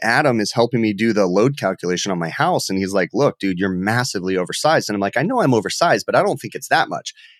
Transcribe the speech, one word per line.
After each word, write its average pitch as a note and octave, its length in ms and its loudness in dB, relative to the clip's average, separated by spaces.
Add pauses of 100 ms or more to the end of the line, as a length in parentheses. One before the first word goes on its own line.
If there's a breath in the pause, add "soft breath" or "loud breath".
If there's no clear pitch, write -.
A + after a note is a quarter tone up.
Adam B2 360 2
is G2+ 140 -2
helping A#2+ 280 2
me G#2+ 120 2
do A2 200 2
the G2+ 120 2
load A2 320 2
calculation F#2 540 -2
on F2 80 -2
my E2 100 -4
house, D3+ 400 -2
and F#2+ 80 -2
he's F#2+ 160 -2
like, F2+ 180 2
"Look, B2 280 0
dude, F#2+ 180 -2
you're F#2+ 120 -2
massively F#2+ 680 -2
oversized." G#2+ 500 0
And G#2 80 -4
I'm G2 60 -2
like, G2+ 160 -2
"I C3 60 0
know A#3+ 180 0
I'm C3 140 4
oversized, A2 500 0
but G2 100 0
I D#3 60 4
don't F#3+ 160 0
think G#2 160 -12
it's - 160 -10
that D3+ 200 2
much." - 220 -8 (280 soft breath)